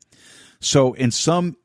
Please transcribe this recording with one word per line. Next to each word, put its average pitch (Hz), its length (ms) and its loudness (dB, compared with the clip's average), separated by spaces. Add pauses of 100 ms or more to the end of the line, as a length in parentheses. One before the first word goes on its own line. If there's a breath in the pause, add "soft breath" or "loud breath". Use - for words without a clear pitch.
(600 loud breath)
So 131 340 2
in 123 180 -2
some 175 540 -2